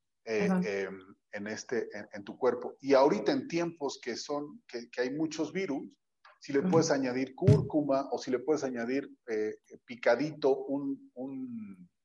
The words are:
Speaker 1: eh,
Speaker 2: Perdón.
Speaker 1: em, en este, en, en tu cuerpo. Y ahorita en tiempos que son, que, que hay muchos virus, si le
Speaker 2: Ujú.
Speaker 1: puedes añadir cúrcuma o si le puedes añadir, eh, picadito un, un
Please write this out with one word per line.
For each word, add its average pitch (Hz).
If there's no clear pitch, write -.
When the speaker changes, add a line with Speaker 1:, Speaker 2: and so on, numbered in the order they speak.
Speaker 1:
eh, 208
Speaker 2:
Perdón. 185
Speaker 1:
em, 98
en 104
este, 107
en, 104
en 101
tu 101
cuerpo. -
Y 135
ahorita 156
en 131
tiempos 165
que 117
son, 147
que, 120
que -
hay 127
muchos 156
virus, 175
si -
le 139
Speaker 2:
Ujú. 185
Speaker 1:
puedes 160
añadir 131
cúrcuma 143
o 120
si -
le 123
puedes 147
añadir, 131
eh, 107
picadito 135
un, 139
un 123